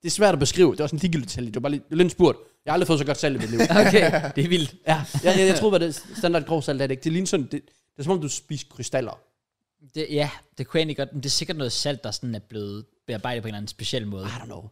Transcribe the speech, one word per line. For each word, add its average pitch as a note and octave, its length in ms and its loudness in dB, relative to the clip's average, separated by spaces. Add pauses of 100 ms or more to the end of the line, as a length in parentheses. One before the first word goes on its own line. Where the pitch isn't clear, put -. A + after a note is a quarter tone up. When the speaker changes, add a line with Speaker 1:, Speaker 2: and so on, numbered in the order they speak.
Speaker 1:
Det E3+ 60 -8
er D#3 40 -4
svært G3+ 220 4
at C#3+ 60 0
beskrive. C#3+ 320 6
Det F#2+ 80 -4
er D3+ 40 0
også D3+ 120 -4
en C#3+ 40 -4
ligegyldig D#3+ 300 0
detalje. B2 180 -6
Det G#2 80 -10
var B2 60 -4
bare C#3+ 100 -2
lidt, C#3+ 180 -6
lidt D#3 120 2
en F3+ 80 6
spurt. D3+ 260 4 (300)
Jeg D3 60 -2
har - 20 2
aldrig F3+ 140 2
fået D#3 120 4
så C#3+ 60 0
godt C#3 120 -2
salt C#3+ 180 0
i A#2+ 40 -2
mit A2 100 -4
liv. A2+ 100 -2 (120)
Speaker 2:
<laughs> G3+ 160 6
Okay, E3 480 4
det C#3 100 2
er E3+ 40 -2
vildt. E3+ 260 0 (120)
Speaker 1:
Ja, D#3 140 2 (220)
jeg, F#3 160 4
jeg, F#3+ 80 6
jeg F#3 80 4
troede, G3 200 2
at E3+ 60 4
det E3 140 -2 (220)
standard E3+ 280 0
grov D#3 160 0
salt C#3 200 -2
er C3+ 60 0
det C3 40 -2
ikke. C3+ 120 -6
Det D#3+ 80 -2
ligner F#3 160 0
sådan, D3+ 180 0
det, - 60 -12 (140)
det - 340 -20
er C#3 40 -8
som D#3+ 80 -2
om, F#3 100 0
du C#3+ 80 -4
spiser - 400 -10
krystaller. B2 500 -6 (760)
Speaker 2:
Det, D#3 140 -6
ja, D3 200 -2 (280)
det C3 100 -8
kunne - 100 -4
jeg D#3+ 40 2
egentlig D#3 160 -2
godt, C#3 160 -6
men C3+ 100 -8
det C#3 60 -6
er - 20 -2
sikkert E3 260 -4
noget B2+ 140 -4
salt, C#3+ 320 -4
der G#2+ 80 -8
sådan A#2+ 240 -6
er G#2 40 -10
blevet G#2 460 -12 (220)
bearbejdet A#2+ 360 -6
på A2+ 40 -8
en - 20 -6
eller G#2 80 -10
anden G#2 100 -10
speciel A2 400 -6
måde. F#2+ 180 -8
Speaker 1:
I - 20 -6
don't A#2+ 180 -10
know. G#2+ 160 -16 (100)